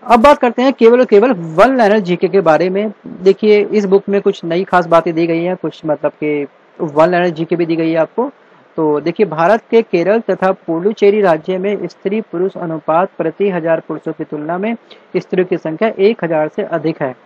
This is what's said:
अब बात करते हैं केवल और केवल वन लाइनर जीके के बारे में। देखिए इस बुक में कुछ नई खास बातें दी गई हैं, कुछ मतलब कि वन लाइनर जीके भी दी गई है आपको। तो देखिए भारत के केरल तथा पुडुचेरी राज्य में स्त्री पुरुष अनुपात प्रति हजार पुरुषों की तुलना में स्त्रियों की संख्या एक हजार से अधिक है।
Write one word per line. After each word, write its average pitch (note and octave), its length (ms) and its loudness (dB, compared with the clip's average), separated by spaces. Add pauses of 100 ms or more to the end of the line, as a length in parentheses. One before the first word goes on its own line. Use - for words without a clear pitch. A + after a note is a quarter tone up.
अब A#3 160 4
बात C#4+ 180 6
करते B3 240 -2
हैं C4+ 100 2
केवल A#3+ 280 4
और B3+ 40 6
केवल A#3 280 4
वन F3+ 440 2
लाइनर A3 220 4
जीके F3+ 300 -2
के F#3+ 120 2
बारे E3 300 2
में। G#3 220 -4 (140)
देखिए G#3 560 2
इस G#3 220 -2
बुक F#3+ 240 2
में G3+ 120 0
कुछ G3 240 -4
नई E3+ 200 -2
खास F3+ 220 0
बातें E3 280 2
दी E3 120 0
गई E3 160 -2
हैं, F3+ 140 -4
कुछ - 300 -10
मतलब D3+ 280 -2
कि D3 320 -4 (320)
वन D#3+ 320 2
लाइनर F3+ 180 0
जीके E3 280 -4
भी E3+ 100 -2
दी E3 100 -2
गई E3 140 -2
है E3 60 -2
आपको। A3+ 340 -2 (480)
तो D3+ 220 0
देखिए E3+ 260 -2
भारत E3+ 440 0
के A3+ 120 4
केरल G3 380 0
तथा F#3+ 300 -2 (160)
पुडुचेरी G3+ 540 0
राज्य F#3 380 0
में G3 300 -4
स्त्री G3+ 340 -6
पुरुष F#3 340 -6
अनुपात E3 600 -2
प्रति E3 320 -2
हजार E3 300 -2
पुरुषों D#3 320 -10
की D#3 120 -8
तुलना D3+ 340 -8
में A3 160 -4 (420)
स्त्रियों F3+ 300 -2
की F3+ 100 -4
संख्या E3 420 -4
एक G3+ 260 0
हजार D#3 240 -2
से G#3 140 -8
अधिक D#3+ 400 -4
है। B2+ 120 -6 (120)